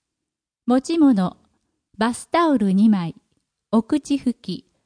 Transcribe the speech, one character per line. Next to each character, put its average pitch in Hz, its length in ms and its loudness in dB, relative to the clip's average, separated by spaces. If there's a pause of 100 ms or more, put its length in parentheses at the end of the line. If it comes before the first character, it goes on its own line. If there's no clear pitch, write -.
(640)
持 254 160 0
ち 330 160 -6
物、 254 400 2 (600)
バ 233 160 -2
ス - 160 -14
タ 330 200 0
オ 277 80 2
ル 202 140 0
二 196 160 4
枚、 180 280 -2 (560)
お 220 120 0
口 285 320 -4
拭 254 180 -4
き、 - 320 -12 (200)